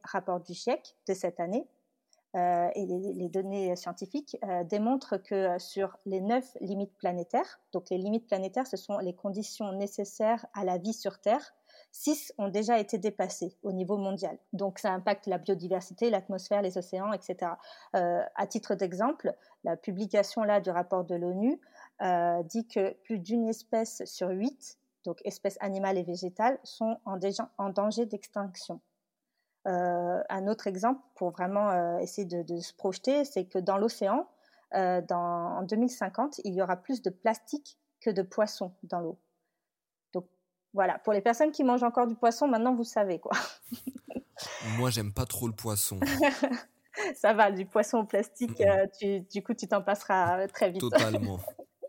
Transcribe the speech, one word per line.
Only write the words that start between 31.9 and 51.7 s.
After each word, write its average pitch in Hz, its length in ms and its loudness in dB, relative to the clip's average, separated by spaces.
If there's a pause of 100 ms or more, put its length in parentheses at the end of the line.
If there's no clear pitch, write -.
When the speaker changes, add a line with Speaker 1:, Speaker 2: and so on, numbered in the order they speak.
Speaker 1:
essayer 190 280 -4
de, 170 160 -4
de 170 180 -6
se - 140 -12
projeter, 262 500 0
c'est 185 220 -4
que 190 120 -2
dans 190 200 2
l'océan, 214 500 0 (460)
euh, 180 260 4
dans, 175 580 -2
en 185 40 -2
deux 196 140 -2
mille 247 140 4
cinquante, 240 540 -4
il 196 80 -2
y 185 80 0
aura 180 160 2
plus 247 240 -4
de - 80 0
plastique 220 680 -4 (220)
que 226 100 0
de 196 100 0
poissons 185 520 -2 (100)
dans 175 180 -4
l'eau. 165 180 -6 (960)
Donc 180 140 -4 (480)
voilà, 185 240 4
pour 214 160 2
les 202 80 4
personnes 269 280 6
qui 302 140 2
mangent 247 180 6
encore 240 240 4
du 233 80 0
poisson, 233 320 4
maintenant 247 280 4
vous 233 100 0
savez 196 360 0
quoi. - 120 -4 (380)
<laughs> - 1080 -8
Speaker 2:
Moi, 123 140 2
j'aime 104 240 -2
pas 127 100 0
trop - 220 -4
le 113 80 -2
poisson. 104 460 -2
Speaker 1:
<laughs> 277 1120 0
Ça 214 180 4
va, 208 180 6
du 190 160 -2
poisson 214 320 2
au 208 60 2
plastique, 226 540 -2
Speaker 2:
Mm-mm. 196 260 6
Speaker 1:
euh, - 20 -4 (120)
tu, 196 240 0
du 196 200 -6
coup, 240 120 -2
tu 208 120 -8
t'en 202 160 2
passeras, 185 580 4
euh, 196 60 0
très 196 240 2
vite. 185 100 -4
Speaker 2:
Totalement. 107 580 2 (500)